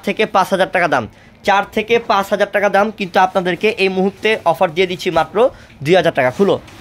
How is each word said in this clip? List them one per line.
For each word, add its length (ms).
থেকে 160
পাঁচ 200
হাজার 200
টাকা 200
দাম, 100
চার 140
থেকে 180
পাঁচ 220
হাজার 220
টাকা 220
দাম, 100
কিন্তু 180
আপনাদেরকে 420
এই 120
মুহূর্তে 340
অফার 240
দিয়ে 140
দিচ্ছি 180
মাত্র 180
দুই 140
হাজার 200
টাকা। 200
খুলো, 160